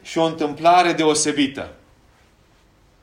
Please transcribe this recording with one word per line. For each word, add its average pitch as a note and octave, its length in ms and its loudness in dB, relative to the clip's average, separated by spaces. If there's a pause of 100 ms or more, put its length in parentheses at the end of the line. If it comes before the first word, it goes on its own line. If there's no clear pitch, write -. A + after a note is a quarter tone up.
și - 160 -10
o E3 60 2
întâmplare D#3+ 680 2
deosebită D3 800 -2 (1300)